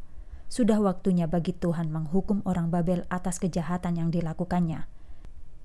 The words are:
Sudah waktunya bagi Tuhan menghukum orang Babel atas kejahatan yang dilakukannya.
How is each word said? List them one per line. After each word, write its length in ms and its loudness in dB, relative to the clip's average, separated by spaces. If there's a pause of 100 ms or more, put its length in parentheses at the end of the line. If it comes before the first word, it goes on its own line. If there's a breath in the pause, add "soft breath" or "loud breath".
(500 soft breath)
Sudah 320 4
waktunya 480 2
bagi 240 2
Tuhan 400 0
menghukum 480 2
orang 320 0
Babel 320 2
atas 320 -2
kejahatan 640 0
yang 80 2
dilakukannya. 800 0 (760 soft breath)